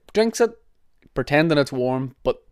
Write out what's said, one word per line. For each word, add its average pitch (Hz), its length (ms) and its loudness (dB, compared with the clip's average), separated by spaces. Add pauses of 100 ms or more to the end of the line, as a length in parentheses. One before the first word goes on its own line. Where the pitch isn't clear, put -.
(120)
drinks 220 300 0
it, 226 160 -2 (560)
pretending 147 440 2
it's 135 140 0
warm, 127 500 -4
but - 300 -4